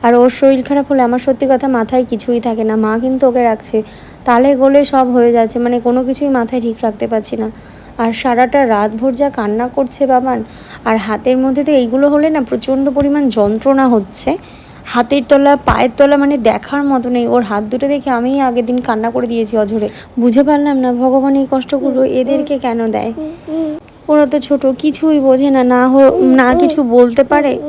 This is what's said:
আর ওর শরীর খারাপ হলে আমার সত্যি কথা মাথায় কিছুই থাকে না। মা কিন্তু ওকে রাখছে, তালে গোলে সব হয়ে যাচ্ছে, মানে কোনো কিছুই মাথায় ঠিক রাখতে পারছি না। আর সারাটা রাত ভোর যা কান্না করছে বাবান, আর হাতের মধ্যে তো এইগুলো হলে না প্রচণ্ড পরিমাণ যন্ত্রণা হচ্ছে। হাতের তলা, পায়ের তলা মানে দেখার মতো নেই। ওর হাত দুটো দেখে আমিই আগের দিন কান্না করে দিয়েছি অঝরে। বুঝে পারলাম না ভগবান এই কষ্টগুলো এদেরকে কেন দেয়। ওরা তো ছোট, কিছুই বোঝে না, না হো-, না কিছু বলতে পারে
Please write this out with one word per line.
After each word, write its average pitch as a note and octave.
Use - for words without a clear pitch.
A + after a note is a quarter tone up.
আর A#3
ওর A#3+
শরীর C4+
খারাপ C#4+
হলে C4+
আমার A#3+
সত্যি C4+
কথা C4+
মাথায় B3+
কিছুই A#3+
থাকে A3+
না। A3
মা A3
কিন্তু C4
ওকে B3
রাখছে, A3
তালে B3+
গোলে C4+
সব C4+
হয়ে A#3+
যাচ্ছে, A3+
মানে A#3+
কোনো B3
কিছুই C4+
মাথায় B3
ঠিক A3+
রাখতে A3+
পারছি A3
না। A3
আর A#3
সারাটা B3
রাত G#3+
ভোর B3+
যা C#4+
কান্না A3+
করছে B3
বাবান, B3+
আর A3
হাতের G#3+
মধ্যে C4
তো D4+
এইগুলো C4
হলে D4
না D#4
প্রচণ্ড C4
পরিমাণ C#4+
যন্ত্রণা A3
হচ্ছে। A3+
হাতের B3
তলা, C#4+
পায়ের B3
তলা C#4+
মানে C#4+
দেখার A3+
মতো C4
নেই। A#3+
ওর A#3+
হাত G#3
দুটো B3+
দেখে C#4
আমিই B3
আগের A#3+
দিন B3
কান্না A3+
করে B3
দিয়েছি A3+
অঝরে। G#3+
বুঝে A#3+
পারলাম D4
না B3+
ভগবান C4
এই C4+
কষ্টগুলো C4
এদেরকে C#4+
কেন A#3+
দেয়। A3
ওরা D4+
তো D4
ছোট, C4+
কিছুই D4+
বোঝে C4+
না, C4
না B3
হো-, C4+
না B3+
কিছু D#4
বলতে B3
পারে C#4+